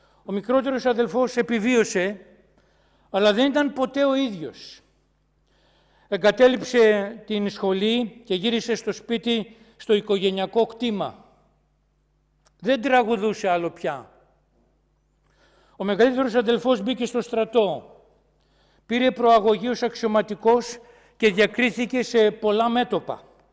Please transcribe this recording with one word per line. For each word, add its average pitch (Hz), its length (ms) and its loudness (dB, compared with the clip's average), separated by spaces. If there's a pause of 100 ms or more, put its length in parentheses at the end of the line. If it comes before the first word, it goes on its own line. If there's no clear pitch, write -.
(240)
Ο 190 80 -10
μικρότερος 254 540 -2
αδελφός 240 500 0
επιβίωσε, 214 920 0 (840)
αλλά 208 220 2
δεν 240 140 2
ήταν 285 260 0
ποτέ 262 320 -2
ο 269 100 2
ίδιος. 196 680 -8 (1300)
Εγκατέλειψε 214 1040 2 (120)
την 208 240 -4
σχολή 208 720 -2
και 190 100 -4
γύρισε 226 400 -2
στο - 180 -6
σπίτι, 233 640 -4 (200)
στο - 180 -2
οικογενειακό 196 720 0
κτήμα. 202 580 -6 (1400)
Δεν 233 220 -2
τραγουδούσε 220 680 0
άλλο 170 220 0
πια. 147 400 -8 (1700)
Ο 190 80 -8
μεγαλύτερος 233 500 2
αδελφός 233 480 0
μπήκε 240 240 -4
στο 240 140 -4
στρατό. 220 720 -2 (920)
Πήρε 254 240 2
προαγωγή 226 580 4
ως 240 140 -4
αξιωματικός 220 960 0 (380)
και 220 140 2
διακρίθηκε 220 720 0
σε 214 280 2
πολλά 214 380 0
μέτωπα. 233 540 -4 (300)